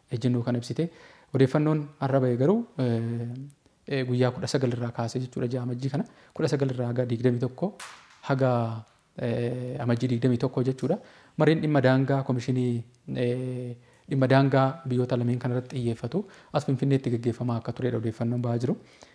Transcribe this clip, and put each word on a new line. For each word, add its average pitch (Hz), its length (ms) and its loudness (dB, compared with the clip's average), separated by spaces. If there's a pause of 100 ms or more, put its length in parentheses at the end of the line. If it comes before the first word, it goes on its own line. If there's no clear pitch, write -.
(120)
ejjennoo 123 340 0
kana 120 140 0
ibsite. 139 300 -4 (440)
Odeeffannoon 151 500 4 (160)
har'a 135 220 2
ba'e 127 160 2
garuu, 196 280 2 (120)
eh, 117 500 -2 (600)
eh, 135 200 -2
guyyaa 123 240 2
kudha 123 160 -6
sagal 127 240 0
irraa 120 200 -4
kaasee 117 280 -4
jechuudha, 127 300 -4
ji'a 127 140 -4
Amajjii 123 280 -4
kana. 147 140 -2 (280)
Kudha 160 140 0
sagal 139 240 0
irraa 123 160 -4
haga 120 180 0
digdamii 120 340 2
tokko, 139 340 -4 (480)
haga, 131 300 2 (640)
eh, 123 640 -4
Amajjii 120 280 0
digdamii 120 300 2
tokko 131 260 -2
jechuudha. 135 340 0 (400)
Mariin 156 240 4
dhimma 151 200 4
daangaa 131 420 4
komishinii, 123 600 0 (320)
eh, 127 600 -4 (340)
dhimma 135 180 2
daangaa 135 600 4
biyyoota 123 300 0
lameen 120 220 0
kanarratti 123 380 -4
xiyyeeffatu 120 480 -4 (280)
as 143 120 0
Finfinneetti 139 460 0
gaggeeffamaa 120 460 -2
akka 113 140 -6
turedha 123 260 -2
odeeffannoon 117 440 -4
ba'aa 120 180 -2
jiru. 127 160 0 (400)